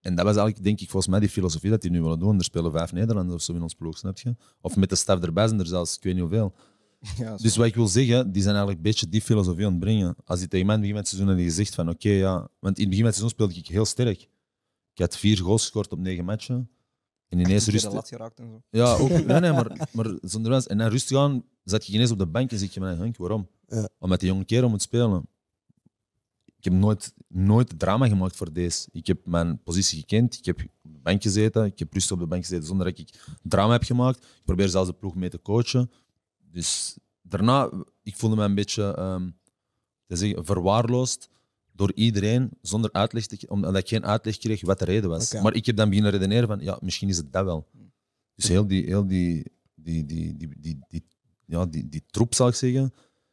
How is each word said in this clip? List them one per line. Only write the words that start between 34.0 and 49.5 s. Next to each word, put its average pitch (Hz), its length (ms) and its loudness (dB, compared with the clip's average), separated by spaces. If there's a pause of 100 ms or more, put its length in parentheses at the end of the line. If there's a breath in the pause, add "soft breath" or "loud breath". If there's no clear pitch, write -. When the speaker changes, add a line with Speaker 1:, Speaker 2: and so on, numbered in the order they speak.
Speaker 1:
Ik - 260 -20
probeer 95 240 2
zelfs 92 200 2
de 87 60 -4
ploeg 92 200 -10
mee 90 160 -4
te 87 120 -14
coachen. 120 480 0 (600 soft breath)
Dus - 440 -6 (260)
daarna, 117 480 2 (320)
ik 104 140 -12
voelde 110 200 0
me 107 80 0
een 101 100 0
beetje, 101 420 -2
ehm, 92 340 -6 (760)
te 90 100 -6
zeggen, 92 280 -2
verwaarloosd 110 840 0 (440)
door 98 220 0
iedereen, 110 560 2 (120)
zonder 110 300 -4
uitleg 104 340 -2
te 107 100 -14
ge-, - 120 -16
omdat 98 280 0
ik 95 120 -2
geen - 180 -2
uitleg 107 320 -2
kreeg 110 240 -4
wat 95 160 0
de 95 60 -4
reden 95 260 0
was. 82 220 -4
Speaker 3:
Oké. 92 100 -6
Speaker 1:
Maar 107 120 4
ik 107 120 -4
heb 113 100 0
dan 107 120 4
beginnen 101 240 4
redeneren 101 360 2
van, 104 120 -4
ja, 90 220 -6
misschien 92 260 -4
is 92 80 0
het 76 160 -8
dat 95 120 0
wel. 82 240 -4 (640)
Dus - 140 -2
heel 101 180 4
die, 95 180 2
heel 98 220 0
die, 87 460 0 (220)